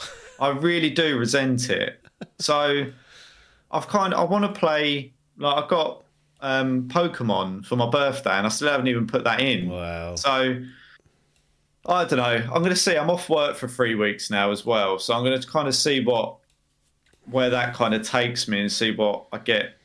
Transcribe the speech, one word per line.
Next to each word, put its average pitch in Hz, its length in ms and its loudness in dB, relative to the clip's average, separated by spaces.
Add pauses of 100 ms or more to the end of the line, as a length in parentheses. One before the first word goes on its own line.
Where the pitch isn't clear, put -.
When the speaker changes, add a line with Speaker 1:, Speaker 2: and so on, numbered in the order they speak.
(160)
Speaker 1:
<laughs> - 240 -20
Speaker 2:
I 135 100 2
really 160 400 0
do 151 280 0
resent 123 520 0
it. - 300 -2 (400)
So 143 460 0 (880)
I've - 160 -4
kind 190 260 2
of, - 60 0
I 170 40 4
wanna 202 280 2
play, 151 640 0 (240)
like, 143 260 0
I've 147 60 -10
got, 160 340 0 (380)
um, 131 460 0
Pokemon 104 800 -2
for 120 100 -2
my 120 140 2
birthday 135 440 0
and 101 120 0
I 107 40 2
still 147 200 0
haven't 131 180 0
even 120 200 0
put 123 160 0
that 117 180 2
in. 104 280 0
Speaker 1:
Wow. 85 460 -6
Speaker 2:
So 131 460 0 (1200)
I 175 200 2
don't 147 140 0
know. 120 340 0
I'm 170 80 2
gonna 180 140 2
see. 180 220 2
I'm 151 120 0
off 175 200 -2
work 147 260 2
for 123 120 -8
three 117 280 0
weeks 104 340 -2
now 101 220 2
as 104 140 -4
well. 110 340 2
So - 140 -2
I'm 120 100 0
gonna 131 180 0
kinda 139 320 -2
see 135 300 2
what, 113 320 0 (920)
where 127 240 0
that 123 280 0
kinda 110 220 2
takes 123 480 -2
me 101 120 0
and 101 120 -2
see 110 200 0
what 104 400 0
I 113 80 -8
get 104 460 0